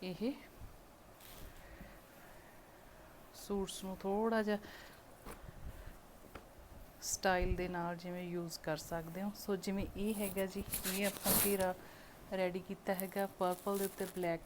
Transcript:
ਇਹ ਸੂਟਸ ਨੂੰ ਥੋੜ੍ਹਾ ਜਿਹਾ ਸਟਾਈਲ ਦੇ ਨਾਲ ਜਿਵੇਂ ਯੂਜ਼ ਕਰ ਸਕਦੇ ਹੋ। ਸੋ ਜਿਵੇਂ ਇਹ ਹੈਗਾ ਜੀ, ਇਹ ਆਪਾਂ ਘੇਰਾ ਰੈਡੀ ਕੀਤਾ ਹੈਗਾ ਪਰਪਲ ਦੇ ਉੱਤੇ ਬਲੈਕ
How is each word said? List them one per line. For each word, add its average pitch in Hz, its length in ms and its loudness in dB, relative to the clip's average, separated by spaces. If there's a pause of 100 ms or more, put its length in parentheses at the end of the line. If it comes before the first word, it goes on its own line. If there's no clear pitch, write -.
ਇਹ 185 300 0 (3000)
ਸੂਟਸ 196 500 0
ਨੂੰ 185 120 -2
ਥੋੜ੍ਹਾ 220 460 4
ਜਿਹਾ 208 160 4 (2500)
ਸਟਾਈਲ 180 540 6
ਦੇ 180 120 2
ਨਾਲ 175 280 2
ਜਿਵੇਂ 180 260 -2
ਯੂਜ਼ 175 360 -2
ਕਰ 156 180 0
ਸਕਦੇ 165 460 -2
ਹੋ। 202 120 0
ਸੋ - 220 0
ਜਿਵੇਂ 196 300 2 (100)
ਇਹ 202 180 4
ਹੈਗਾ 196 320 2
ਜੀ, 196 180 -2 (280)
ਇਹ 202 140 4
ਆਪਾਂ 196 260 4 (140)
ਘੇਰਾ 190 280 6 (580)
ਰੈਡੀ 185 260 4
ਕੀਤਾ 190 360 0
ਹੈਗਾ 190 320 2
ਪਰਪਲ 190 520 2
ਦੇ 196 60 4
ਉੱਤੇ 190 200 0
ਬਲੈਕ 175 420 0